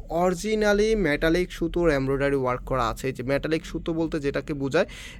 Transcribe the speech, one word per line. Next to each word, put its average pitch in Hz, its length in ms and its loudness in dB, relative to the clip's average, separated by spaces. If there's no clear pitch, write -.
originally 208 760 2
মেটালিক 165 540 2
সুতোর 170 380 0
এমব্রয়ডারি 139 460 2
ওয়ার্ক 127 300 0
করা 127 220 0
আছে। 113 200 -4
এই 135 60 -2
যে 123 100 -8
মেটালিক 147 420 0
সুতো 165 280 -6
বলতে 160 260 -2
যেটাকে 139 340 -4
বোঝায়, 139 320 0